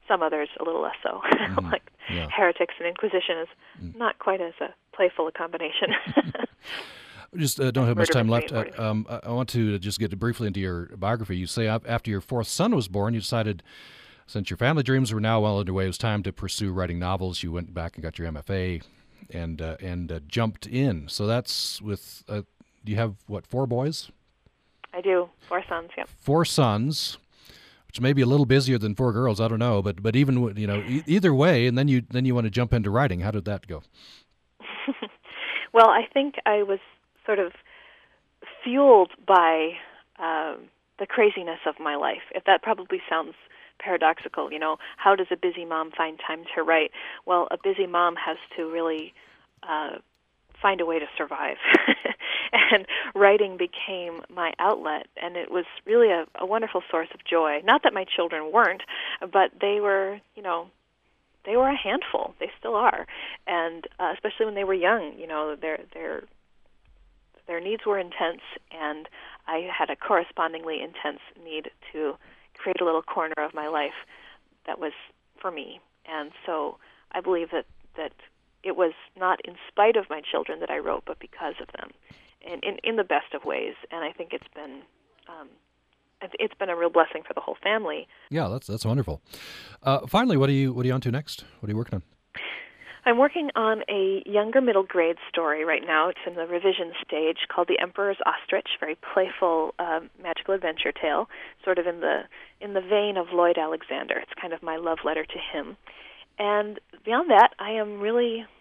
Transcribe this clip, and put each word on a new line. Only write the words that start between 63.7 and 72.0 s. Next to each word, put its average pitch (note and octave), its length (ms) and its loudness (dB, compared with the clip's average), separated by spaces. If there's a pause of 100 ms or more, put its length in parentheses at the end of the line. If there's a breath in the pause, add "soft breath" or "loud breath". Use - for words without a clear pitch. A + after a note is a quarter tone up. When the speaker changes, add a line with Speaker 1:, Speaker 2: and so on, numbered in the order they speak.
Speaker 1:
uh, E3+ 140 -2
especially G#3+ 320 -4
when G#3 80 -6
they G3+ 100 -2
were F#3+ 80 0
young, F#3 460 2
you E3 80 -14
know, D3+ 300 -4
their, D#3 240 -6 (120)
their, D#3+ 320 -8 (1200)
their E3+ 140 -6
needs G#3 240 -6
were G3+ 140 0
intense, E3+ 420 -4 (320)
and D#3 360 -8 (380 loud breath)
I E3 240 -4
had - 200 -2
a - 60 -4
correspondingly E3 840 -2
intense D3+ 380 -10 (240)
need D#3 260 -10 (220)
to D3+ 240 -4 (380 soft breath)